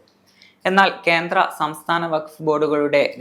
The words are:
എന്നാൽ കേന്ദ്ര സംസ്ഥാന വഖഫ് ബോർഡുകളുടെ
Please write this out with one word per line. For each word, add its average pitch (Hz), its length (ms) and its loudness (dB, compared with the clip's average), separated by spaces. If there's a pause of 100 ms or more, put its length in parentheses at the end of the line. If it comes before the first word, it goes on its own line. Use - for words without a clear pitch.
(640)
എന്നാൽ 190 280 4 (140)
കേന്ദ്ര 170 400 0 (120)
സംസ്ഥാന 170 480 -4
വഖഫ് 156 360 -6
ബോർഡുകളുടെ 147 760 0